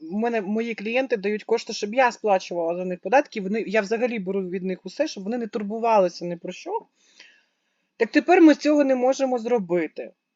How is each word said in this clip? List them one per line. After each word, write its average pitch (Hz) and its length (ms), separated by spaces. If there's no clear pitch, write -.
у 196 60
мене, 226 240
мої 220 340
клієнти 240 420
дають 208 260
кошти, 226 300
щоб 208 200
я 247 180
сплачувала 175 640
за 180 100
них 180 140
податки, 226 420
вони, 190 260
я 208 140
взагалі 226 380
беру 190 300
від 180 140
них 185 220
усе, 285 220
щоб 202 160
вони 220 140
не 233 100
турбувалися 208 800
ні 175 100
про 180 160
що. 392 340
Так 226 140
тепер 339 300
ми 302 140
цього 294 280
не 269 120
можемо 254 440
зробити. 175 720